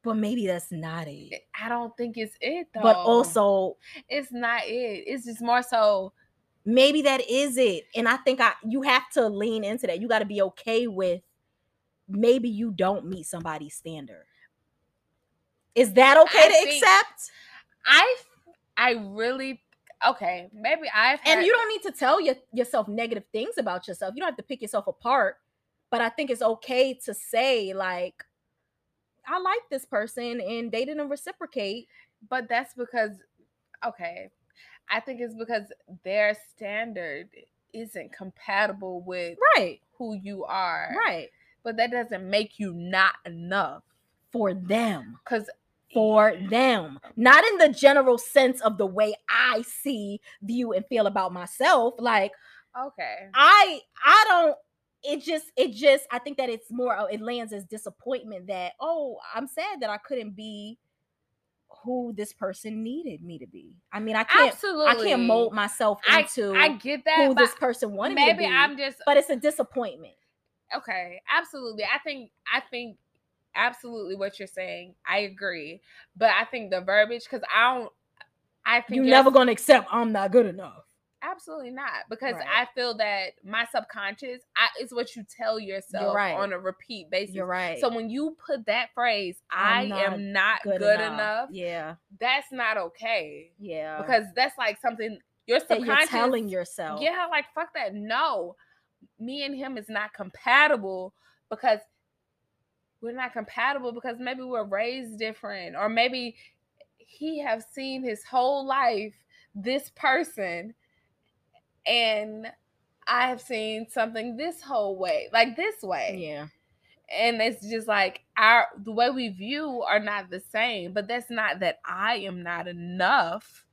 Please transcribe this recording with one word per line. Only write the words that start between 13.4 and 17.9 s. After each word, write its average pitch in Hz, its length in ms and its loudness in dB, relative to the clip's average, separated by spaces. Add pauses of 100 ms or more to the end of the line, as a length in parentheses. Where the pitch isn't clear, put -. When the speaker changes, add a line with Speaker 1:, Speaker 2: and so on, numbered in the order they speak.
Speaker 1:
standard. 139 500 -16 (1500)
Is 226 180 6
that 269 240 10
okay 320 220 10
Speaker 2:
I - 80 12
Speaker 1:
to - 60 6
Speaker 2:
think 294 300 4
Speaker 1:
accept? 381 480 4 (540)
Speaker 2:
I, 359 300 8 (600)